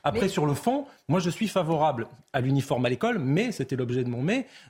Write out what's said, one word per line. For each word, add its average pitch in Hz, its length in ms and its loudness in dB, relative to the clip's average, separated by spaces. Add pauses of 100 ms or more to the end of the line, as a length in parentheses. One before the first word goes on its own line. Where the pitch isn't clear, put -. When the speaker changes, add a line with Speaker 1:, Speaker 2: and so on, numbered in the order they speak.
Speaker 1:
Après, 202 200 0
Speaker 2:
Mais 190 60 2
Speaker 1:
sur 156 180 0
le 143 80 2
fond, 277 320 0 (200)
moi 175 140 2
je 170 100 -2
suis 220 160 -2
favorable 156 640 0 (240)
à 135 80 2
l'uniforme 131 460 2
à - 20 4
l'école, 220 320 0
mais 170 320 0
c'était 135 240 -6
l'objet 123 260 -2
de 123 60 -2
mon 120 140 -4
mais, 226 240 0 (240)